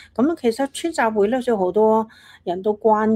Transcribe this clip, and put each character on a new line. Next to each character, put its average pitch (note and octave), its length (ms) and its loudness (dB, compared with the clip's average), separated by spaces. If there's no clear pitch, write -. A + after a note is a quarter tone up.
噉 D#4 260 0
其 A#3 120 0
實 A3+ 200 -4
川 E4 200 -8
習 A#3 200 0
會 G#3 140 2
呢， B3 160 -2
就 A#3+ 140 0
好 F3+ 160 -2
多 A3 340 2
人 F#3 180 -6
都 G#3+ 100 0
關 G#3+ 440 2